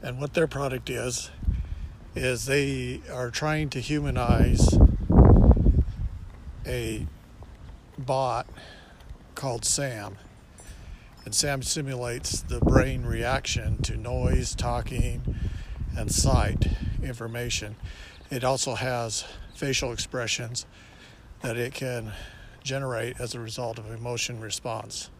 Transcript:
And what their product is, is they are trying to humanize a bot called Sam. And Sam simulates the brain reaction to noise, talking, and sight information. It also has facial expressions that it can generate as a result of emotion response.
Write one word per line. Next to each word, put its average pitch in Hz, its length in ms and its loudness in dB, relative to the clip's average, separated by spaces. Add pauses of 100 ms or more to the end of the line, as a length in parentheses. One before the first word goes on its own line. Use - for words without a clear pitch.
And 127 160 -6
what 143 140 -4
their 165 100 4
product 135 460 -4
is, 123 400 -4 (840)
is 123 300 -2
they 135 560 0 (100)
are 123 200 -4
trying 151 380 -2
to 131 100 -4
humanize 127 960 4 (1900)
a 113 440 -4 (920)
bot 131 480 -2 (880)
called 117 320 -6
Sam. 107 540 -4 (1040)
And 110 80 -10
Sam 139 300 0
simulates 123 760 -6
the - 200 -6
brain 131 420 6
reaction 117 800 -2
to 117 160 -2
noise, 123 560 0
talking, - 840 -2 (580)
and 113 140 -4
sight 123 560 2 (340)
information. 117 760 -6 (540)
It 127 140 -4
also 131 320 0
has 120 500 -4 (300)
facial 135 360 -2
expressions 120 760 -6 (760)
that 117 160 -4
it 120 160 -4
can 120 380 -6 (520)
generate 127 560 -4
as 120 140 -6
a 123 60 -10
result 113 400 -8
of 110 100 -12
emotion 117 500 -6
response. 110 680 -8 (100)